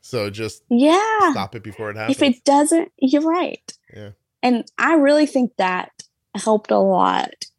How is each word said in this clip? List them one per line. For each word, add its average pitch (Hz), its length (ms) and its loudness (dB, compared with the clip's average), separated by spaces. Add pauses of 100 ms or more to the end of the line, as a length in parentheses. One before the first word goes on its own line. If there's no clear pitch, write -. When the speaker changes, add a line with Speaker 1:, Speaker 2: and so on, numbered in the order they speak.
Speaker 1:
So 107 280 -6
just 107 400 -10
Speaker 2:
Yeah. 359 640 2
Speaker 1:
stop 202 220 -6
it 110 80 -14
before 107 280 -10
it 104 60 -10
Speaker 2:
If 110 220 -4
Speaker 1:
happens. 277 180 2
Speaker 2:
it - 80 -18
doesn't, 294 540 2
you're 277 240 2
right. 330 500 -4 (220)
Speaker 1:
Yeah. 104 160 -18 (320)
Speaker 2:
And 240 360 0
I 277 160 0
really 294 320 4
think 254 300 -2
that 185 340 -4 (440)
helped 208 360 -2
a 214 80 2
lot - 680 0 (120)